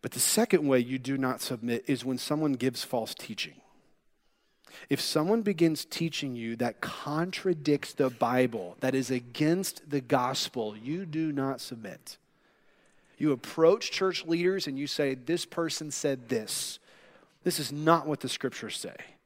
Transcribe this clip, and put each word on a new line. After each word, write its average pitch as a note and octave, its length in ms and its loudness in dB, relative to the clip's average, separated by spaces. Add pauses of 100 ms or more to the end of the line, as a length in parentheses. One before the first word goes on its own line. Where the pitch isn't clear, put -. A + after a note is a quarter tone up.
But - 100 -6
the - 80 -8
second F3+ 480 4
way C3 120 8
you B2+ 200 0
do C3+ 180 -2
not B2+ 240 2
submit A#2 460 -2
is B2 180 0
when B2+ 140 -2
someone D3+ 340 2
gives B2 300 0
false A2 320 -2
teaching. - 460 -10 (1300)
If C3+ 100 2
someone F#3+ 420 2
begins E3 440 2
teaching D3 500 -4
you A2+ 220 -6
that A#2 240 -2
contradicts D3+ 1120 -2
the C3+ 160 2
Bible, A#2 720 0
that C3 120 2
is C3 160 0
against D3+ 800 0
the C#3+ 120 0
gospel, B2 760 0
you D3 300 -6
do D#3 260 -2
not C3+ 300 -2
submit. - 560 -12 (1000)
You D3 140 2
approach E3 600 4
church F#3+ 340 -2
leaders F3 420 0
and C3+ 100 -6
you C#3+ 100 -4
say, C#3 280 0
"This D#3+ 300 -2
person D#3 460 -4
said C3 360 -2
this. - 520 -4 (640)
This F3+ 160 0
is C#3+ 120 -4
not D#3 340 4
what D3+ 140 -2
the C3 100 -6
scriptures - 480 -6
say. - 200 -10 (280)